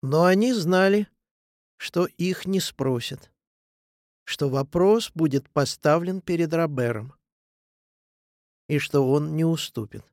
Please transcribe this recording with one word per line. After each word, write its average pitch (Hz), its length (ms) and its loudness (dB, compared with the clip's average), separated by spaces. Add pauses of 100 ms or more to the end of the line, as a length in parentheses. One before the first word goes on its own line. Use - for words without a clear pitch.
Но 151 220 2
они 202 280 4
знали, 196 560 2 (680)
что - 300 -4
их 180 400 -4
не 190 140 0
спросят, - 720 -6 (920)
что - 240 -4
вопрос 175 640 2
будет 147 360 0
поставлен 170 720 0
перед 170 340 -2
Робером, 127 600 -2 (1500)
и 147 100 0
что 135 320 0
он 151 260 0
не 160 80 0
уступит. 160 680 -4